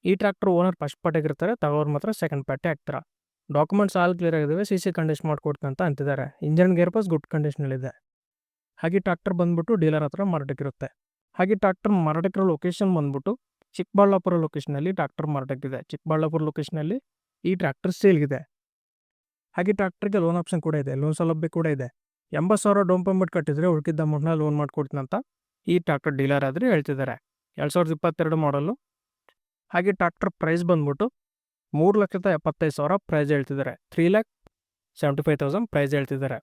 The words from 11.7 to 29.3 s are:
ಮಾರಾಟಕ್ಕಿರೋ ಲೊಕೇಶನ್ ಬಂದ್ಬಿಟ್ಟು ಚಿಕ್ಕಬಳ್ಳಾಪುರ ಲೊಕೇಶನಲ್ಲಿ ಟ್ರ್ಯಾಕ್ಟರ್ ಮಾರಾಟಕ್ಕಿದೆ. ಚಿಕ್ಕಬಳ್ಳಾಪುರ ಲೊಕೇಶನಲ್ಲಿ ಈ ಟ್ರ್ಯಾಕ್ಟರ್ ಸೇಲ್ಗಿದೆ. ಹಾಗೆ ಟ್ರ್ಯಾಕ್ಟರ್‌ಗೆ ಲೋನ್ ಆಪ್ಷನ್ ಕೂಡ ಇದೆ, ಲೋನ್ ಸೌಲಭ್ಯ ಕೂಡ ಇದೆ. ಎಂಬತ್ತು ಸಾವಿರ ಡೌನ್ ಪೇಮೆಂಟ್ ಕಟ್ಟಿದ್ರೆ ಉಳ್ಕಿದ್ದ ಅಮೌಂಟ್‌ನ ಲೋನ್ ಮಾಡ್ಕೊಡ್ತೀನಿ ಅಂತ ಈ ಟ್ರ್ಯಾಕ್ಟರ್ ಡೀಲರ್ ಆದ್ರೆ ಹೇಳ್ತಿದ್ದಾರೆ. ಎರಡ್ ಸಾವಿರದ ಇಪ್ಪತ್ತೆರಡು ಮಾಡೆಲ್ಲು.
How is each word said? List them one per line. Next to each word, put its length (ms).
ಮಾರಾಟಕ್ಕಿರೋ 540
ಲೊಕೇಶನ್ 500
ಬಂದ್ಬಿಟ್ಟು 360
ಚಿಕ್ಕಬಳ್ಳಾಪುರ 600
ಲೊಕೇಶನಲ್ಲಿ 560
ಟ್ರ್ಯಾಕ್ಟರ್ 360
ಮಾರಾಟಕ್ಕಿದೆ. 560
ಚಿಕ್ಕಬಳ್ಳಾಪುರ 580
ಲೊಕೇಶನಲ್ಲಿ 560
ಈ 120
ಟ್ರ್ಯಾಕ್ಟರ್ 360
ಸೇಲ್ಗಿದೆ. 480
ಹಾಗೆ 180
ಟ್ರ್ಯಾಕ್ಟರ್‌ಗೆ 440
ಲೋನ್ 200
ಆಪ್ಷನ್ 240
ಕೂಡ 140
ಇದೆ, 200
ಲೋನ್ 180
ಸೌಲಭ್ಯ 360
ಕೂಡ 180
ಇದೆ. 200
ಎಂಬತ್ತು 320
ಸಾವಿರ 180
ಡೌನ್ 240
ಪೇಮೆಂಟ್ 260
ಕಟ್ಟಿದ್ರೆ 360
ಉಳ್ಕಿದ್ದ 320
ಅಮೌಂಟ್‌ನ 340
ಲೋನ್ 240
ಮಾಡ್ಕೊಡ್ತೀನಿ 420
ಅಂತ 160
ಈ 120
ಟ್ರ್ಯಾಕ್ಟರ್ 340
ಡೀಲರ್ 320
ಆದ್ರೆ 240
ಹೇಳ್ತಿದ್ದಾರೆ. 460
ಎರಡ್ 140
ಸಾವಿರದ 200
ಇಪ್ಪತ್ತೆರಡು 460
ಮಾಡೆಲ್ಲು. 360